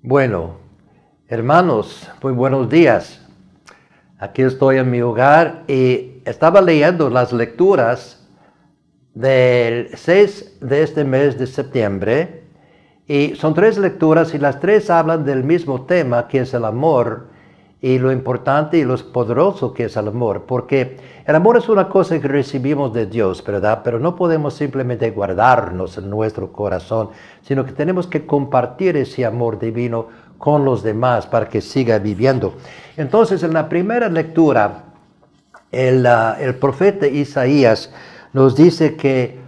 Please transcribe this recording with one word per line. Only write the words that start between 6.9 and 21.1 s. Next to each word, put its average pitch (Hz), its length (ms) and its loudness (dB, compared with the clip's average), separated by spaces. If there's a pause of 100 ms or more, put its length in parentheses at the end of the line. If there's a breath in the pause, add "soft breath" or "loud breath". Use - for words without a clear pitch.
las 123 240 0
lecturas 123 960 0 (840 soft breath)
del 123 800 2
seis - 680 0
de 143 220 0
este 151 240 -2
mes 135 320 0
de 131 80 -4
septiembre, 123 960 -4 (640 soft breath)
y 143 300 0
son 156 180 -2
tres 202 240 2
lecturas 165 560 2
y 151 40 -4
las 139 220 -2
tres 208 300 2
hablan 165 340 2
del 135 180 -2
mismo 139 440 -2
tema, 127 420 0
que 135 120 0
es 127 120 -6
el 117 140 -2
amor 123 680 -2 (480 soft breath)
y 131 180 0
lo 127 120 0
importante 135 680 -2
y 147 60 2
lo 127 120 -2 (160)
poderoso 123 600 -2
que 120 100 -4
es 104 140 -8
el 104 100 -4
amor, 104 380 -4
porque 131 500 -2 (300 loud breath)